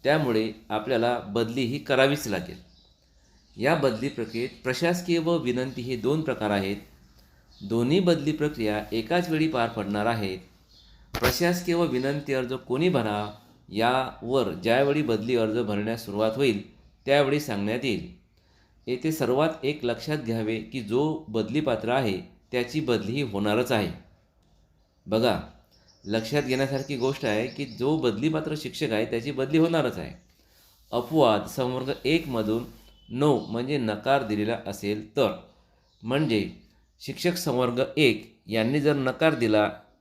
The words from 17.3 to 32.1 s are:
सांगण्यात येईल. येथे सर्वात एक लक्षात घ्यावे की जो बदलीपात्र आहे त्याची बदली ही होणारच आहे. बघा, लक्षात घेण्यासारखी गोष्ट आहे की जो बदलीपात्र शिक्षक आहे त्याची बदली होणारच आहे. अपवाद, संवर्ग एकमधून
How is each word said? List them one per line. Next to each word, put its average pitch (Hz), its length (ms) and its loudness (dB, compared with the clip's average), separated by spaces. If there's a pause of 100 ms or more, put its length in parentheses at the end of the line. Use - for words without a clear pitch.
सांगण्यात 110 440 -2
येईल. 104 240 -2 (800)
येथे 127 260 -2
सर्वात 147 520 0
एक 139 200 -2
लक्षात 131 340 -2
घ्यावे 113 440 -2
की - 200 -8
जो 143 460 0
बदलीपात्र 113 640 0
आहे 113 260 0 (340)
त्याची 123 280 -2
बदली 113 320 0
ही 143 100 -2
होणारच 107 500 0
आहे. 104 180 0 (1160)
बघा, 110 320 2 (680)
लक्षात 113 380 0
घेण्यासारखी 135 540 -2
गोष्ट 131 280 -2
आहे 110 220 0
की 139 240 -8
जो 131 280 0
बदलीपात्र 151 580 0
शिक्षक 139 360 -4
आहे 110 140 2
त्याची 117 240 -4
बदली 135 280 0
होणारच 156 400 2
आहे. 73 140 -10 (800)
अपवाद, 120 540 4
संवर्ग 127 460 -2 (120)
एकमधून 123 600 0 (440)